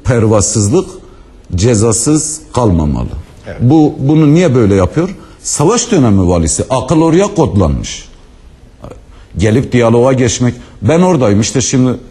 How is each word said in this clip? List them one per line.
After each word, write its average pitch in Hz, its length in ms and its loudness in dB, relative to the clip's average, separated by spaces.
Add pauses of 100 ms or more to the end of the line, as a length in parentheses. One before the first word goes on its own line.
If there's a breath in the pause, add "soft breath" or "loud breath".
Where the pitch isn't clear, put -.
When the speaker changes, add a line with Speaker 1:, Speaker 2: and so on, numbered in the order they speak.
Speaker 1:
pervasızlık 110 840 0 (680 loud breath)
cezasız 113 840 0 (120)
kalmamalı. 82 560 -2 (380)
Speaker 2:
Evet. 80 140 -14
Speaker 1:
Bu, 151 380 2
bunu 147 360 2
niye 170 200 2
böyle 107 200 2
yapıyor? 147 420 -2 (260 loud breath)
Savaş - 480 -2
dönemi 101 380 2
valisi, 87 420 0
akıl 131 320 0
oraya 165 320 2
kodlanmış. 82 720 -2 (1300 soft breath)
Gelip 110 340 0
diyaloğa 120 400 2
geçmek. 123 420 -2 (280 loud breath)
Ben 151 180 2
oradayım, 127 400 2
işte 123 200 -2
şimdi 127 300 0 (200)